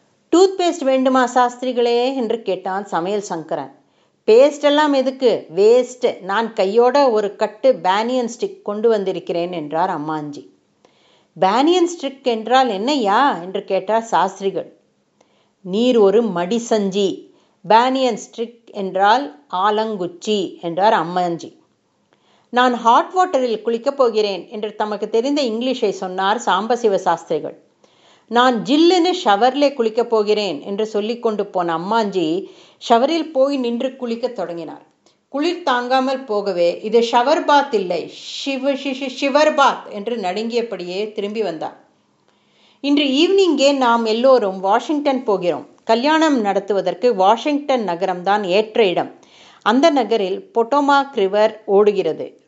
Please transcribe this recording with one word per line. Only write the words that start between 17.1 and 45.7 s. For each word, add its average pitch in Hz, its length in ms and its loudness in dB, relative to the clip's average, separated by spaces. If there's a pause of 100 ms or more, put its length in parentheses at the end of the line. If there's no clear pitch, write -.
பேனியன் 247 480 2
ஸ்டிக் - 540 -14
என்றால் 208 680 0 (120)
ஆலங்குச்சி" 208 1120 -2
என்றார் 180 320 0
அம்மாஞ்சி. 170 600 -4 (920)
"நான் 247 240 2
ஹாட் 240 420 2
வாட்டரில் 262 460 0
குளிக்கப் 233 360 -4
போகிறேன்" 208 520 0
என்று 208 260 -10
தமக்கு 208 340 -6
தெரிந்த 277 320 0
இங்கிலீஷை 240 480 -2
சொன்னார் 190 480 -2
சாம்பசிவ 226 580 0
சாஸ்திரிகள். 165 680 -4 (640)
"நான் 240 360 2
ஜில்லுன்னு 339 500 4 (120)
ஷவர்லே 254 480 2
குளிக்கப் 226 360 -2
போகிறேன்" 208 520 0
என்று 202 240 -6
சொல்லிக் 214 360 -6
கொண்டு 208 240 -4
போன 170 320 -4
அம்மாஞ்சி 190 720 -2 (400)
ஷவரில் 294 420 2
போய் 269 260 0
நின்று 247 420 -4
குளிக்கத் 233 360 -6
தொடங்கினார். 165 460 -10 (480)
குளிர் 339 340 -4
தாங்காமல் 262 600 0
போகவே, 185 580 -2
"இது 220 180 2
ஷவர் 254 460 2
பாத் 285 280 2
இல்லை, 180 380 -4 (340)
ஷிவ-, 269 380 -2
ஷி-, 269 100 -4
ஷி-, 262 180 -8 (100)
ஷிவர் 294 320 2
பாத்" 254 360 0
என்று 208 260 -8
நடுங்கியபடியே 214 960 -6
திரும்பி 208 300 -6
வந்தார். 160 360 -8 (1000)
"இன்று 285 240 0
ஈவினிங்கே 285 720 2
நாம் 233 280 2
எல்லோரும் 220 540 2
வாஷிங்டன் 262 640 0
போகிறோம். 175 440 -2 (160)